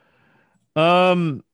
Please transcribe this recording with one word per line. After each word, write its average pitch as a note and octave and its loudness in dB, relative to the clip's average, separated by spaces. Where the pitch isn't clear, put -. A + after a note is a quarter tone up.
Um, F3 0